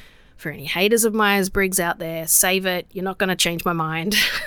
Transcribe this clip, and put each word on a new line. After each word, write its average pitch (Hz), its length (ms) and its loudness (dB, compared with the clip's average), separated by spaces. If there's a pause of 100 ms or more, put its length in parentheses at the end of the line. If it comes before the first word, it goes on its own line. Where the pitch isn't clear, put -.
(360)
For - 140 -8
any 143 160 -12
haters 214 380 2
of 220 80 2
Myers-Briggs 196 680 2
out 170 180 -2
there, 165 280 -8
save 190 400 2
it. 180 260 -4
You're 185 120 -6
not 190 140 -6
gonna 185 180 2
change 170 280 -2
my 180 80 0
mind. 165 440 -2 (300)